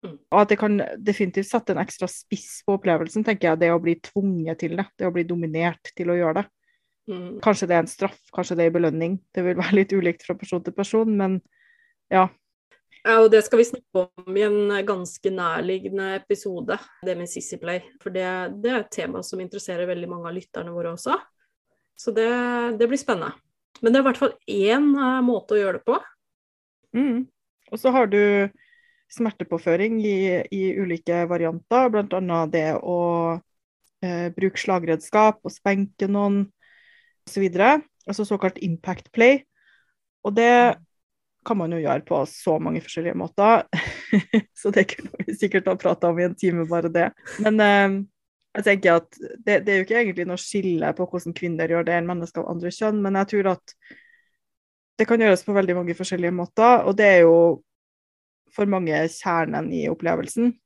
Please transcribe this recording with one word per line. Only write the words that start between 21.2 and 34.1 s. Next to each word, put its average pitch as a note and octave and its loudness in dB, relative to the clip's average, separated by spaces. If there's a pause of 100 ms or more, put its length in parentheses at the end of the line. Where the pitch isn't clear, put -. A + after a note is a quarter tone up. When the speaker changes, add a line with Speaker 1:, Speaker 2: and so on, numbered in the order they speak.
Speaker 1:
Så - -6
det, A3+ 0 (500)
det A#3 2
blir C#4 -2
spennende. F3+ -4 (480)
Men A#3 2
det C4+ 6
er C#4 2
i C4+ 4
hvert B3 -2
fall C4+ 0 (160)
en, G#3+ 2 (100)
eh, C4 0
måte A3 0
å G#3 4
gjøre F#3 -2
det - -12
på. C4 2 (960)
Speaker 2:
Mm. B3 0 (500)
Og A3 -10
så B3+ 2
har A#3+ 4
du G3+ 4 (920)
smertepåføring G3+ -2
i, G#3 0 (340)
i G3 -4 (120)
ulike F3 -2
varianter, E3+ 0
blant G#3 -2
annet E3 -2
det D#3+ 0 (100)
å, F3 -4 (1040)
eh, F3 -4